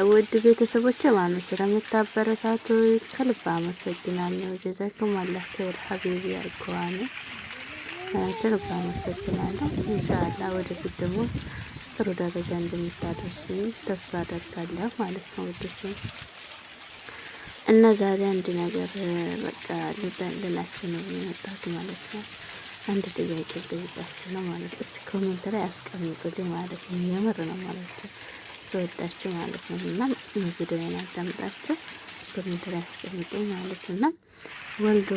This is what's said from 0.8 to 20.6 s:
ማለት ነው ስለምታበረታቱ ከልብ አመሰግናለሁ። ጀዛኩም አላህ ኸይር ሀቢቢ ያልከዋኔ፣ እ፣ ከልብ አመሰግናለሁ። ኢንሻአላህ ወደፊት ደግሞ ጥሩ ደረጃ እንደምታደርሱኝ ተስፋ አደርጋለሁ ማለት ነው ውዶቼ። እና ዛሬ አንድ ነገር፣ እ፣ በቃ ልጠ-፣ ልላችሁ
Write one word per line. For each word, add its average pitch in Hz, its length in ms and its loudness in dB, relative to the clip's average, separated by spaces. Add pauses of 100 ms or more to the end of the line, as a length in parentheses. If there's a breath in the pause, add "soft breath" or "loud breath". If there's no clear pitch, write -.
ማለት 180 240 8
ነው 180 120 0
ስለምታበረታቱ 220 1200 2 (400)
ከልብ 254 420 0
አመሰግናለሁ። 180 1000 0 (100)
ጀዛኩም 202 560 -2
አላህ 185 340 -2
ኸይር 185 300 -4
ሀቢቢ 185 500 -2
ያልከዋኔ፣ 175 680 -4 (1120)
እ፣ 190 160 0 (100)
ከልብ 214 380 2
አመሰግናለሁ። 185 960 -2 (180)
ኢንሻአላህ 185 680 0
ወደፊት 180 440 -4
ደግሞ 180 220 0 (720 loud breath)
ጥሩ 208 180 -2 (100)
ደረጃ 175 400 -2
እንደምታደርሱኝ 175 1040 -4 (180)
ተስፋ - 380 -4
አደርጋለሁ 170 760 -4
ማለት 185 340 -4
ነው 185 160 -6
ውዶቼ። 180 360 -6 (1800 loud breath)
እና 220 180 12 (120)
ዛሬ 196 300 4
አንድ 190 300 2
ነገር፣ 175 420 0
እ፣ 185 120 -2 (300)
በቃ - 280 -4 (280)
ልጠ-፣ 180 420 -2
ልላችሁ 175 520 -4